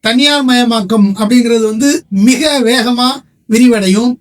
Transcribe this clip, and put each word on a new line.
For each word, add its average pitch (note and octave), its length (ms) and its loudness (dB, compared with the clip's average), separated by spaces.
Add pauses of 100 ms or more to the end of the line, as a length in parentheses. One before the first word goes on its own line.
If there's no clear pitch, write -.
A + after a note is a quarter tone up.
தனியார் C#4 400 0
மயமாக்கம் A3+ 680 0
அப்படிங்கிறது A#3 560 0
வந்து A3+ 200 -2 (360)
மிக B3+ 160 2 (180)
வேகமா B3 480 -2 (400)
விரிவடையும். A3+ 720 2